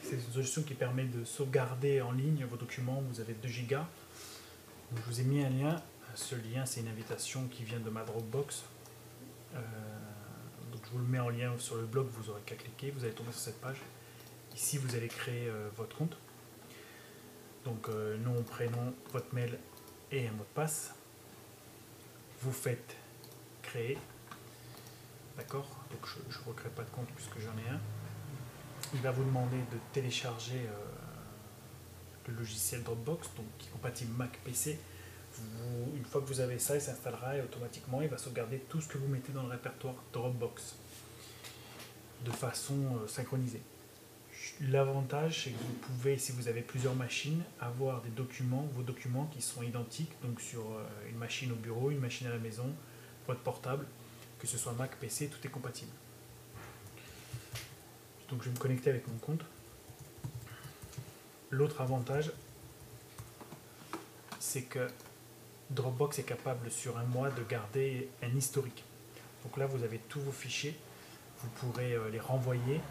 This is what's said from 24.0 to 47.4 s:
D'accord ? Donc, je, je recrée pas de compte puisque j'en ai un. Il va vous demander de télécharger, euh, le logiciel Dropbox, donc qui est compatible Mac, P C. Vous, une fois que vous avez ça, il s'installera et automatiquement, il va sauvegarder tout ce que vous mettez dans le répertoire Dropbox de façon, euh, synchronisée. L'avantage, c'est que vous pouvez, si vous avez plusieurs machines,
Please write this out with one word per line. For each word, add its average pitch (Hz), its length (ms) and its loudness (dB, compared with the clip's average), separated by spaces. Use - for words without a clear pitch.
D'accord ? 139 320 -2
Donc, - 160 -6
je, - 260 -6
je - 60 -8
recrée - 200 -4
pas - 140 -4
de - 60 -6
compte 123 260 -2
puisque - 240 -6
j'en 110 200 -2
ai 110 100 -2
un. 147 100 0
Il 131 80 2
va 131 100 6
vous 131 120 4
demander 127 340 6
de 120 200 0
télécharger, 123 720 2
euh, 107 80 -2
le 123 60 -2
logiciel 117 480 0
Dropbox, 117 540 0
donc 113 100 -4
qui - 80 -10
est - 40 -12
compatible 117 460 -2
Mac, 123 260 0
P 127 80 -4
C. 151 280 2
Vous, 120 640 -2
une 123 100 -2
fois 143 160 2
que 131 40 -2
vous 131 140 0
avez 123 180 4
ça, 143 180 4
il 147 60 6
s'installera 127 560 -2
et 139 40 2
automatiquement, 123 600 -2
il 156 60 4
va 123 100 2
sauvegarder 123 400 0
tout 156 240 0
ce - 60 -4
que - 100 -2
vous 135 100 2
mettez 135 240 2
dans 135 120 0
le 123 60 0
répertoire 123 440 -2
Dropbox 120 640 0
de 117 60 2
façon, 135 640 2
euh, 107 120 0
synchronisée. 120 540 2
L'avantage, 139 840 6
c'est 131 80 0
que 117 120 -2
vous 123 100 0
pouvez, 127 440 4
si - 140 0
vous 123 160 0
avez 117 140 4
plusieurs 127 340 4
machines, 143 480 4